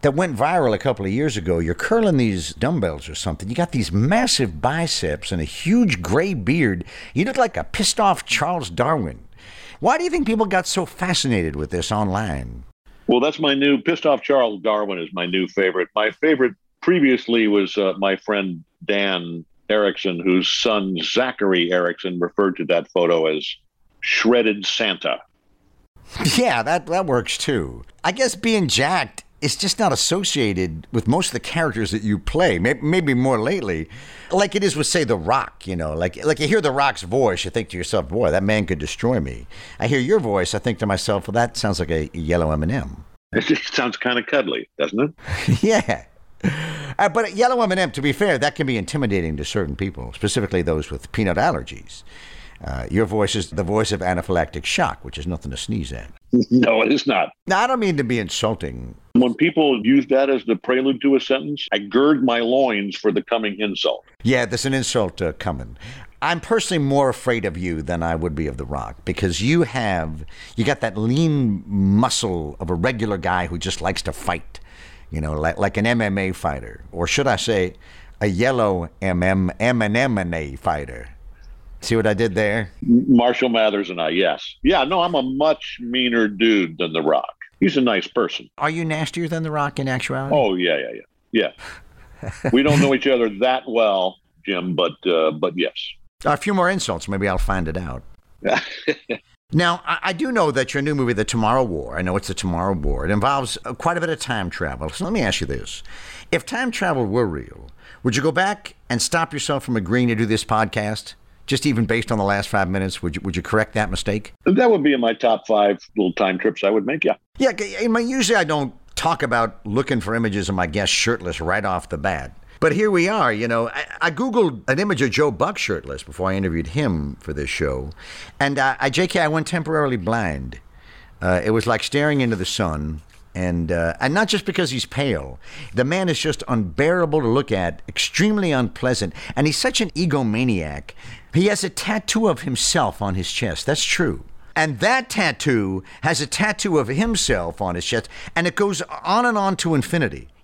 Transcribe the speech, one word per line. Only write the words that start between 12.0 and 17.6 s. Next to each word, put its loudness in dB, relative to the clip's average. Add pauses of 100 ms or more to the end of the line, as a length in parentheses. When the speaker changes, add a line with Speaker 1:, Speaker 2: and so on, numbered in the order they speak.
Speaker 2:
Well, 4
that's 0
my 2
new, 4
pissed -2
off 4
Charles 2
Darwin 0
is -8
my -4
new 0
favorite. 2
My 2
favorite 2 (260)
previously 4
was, 2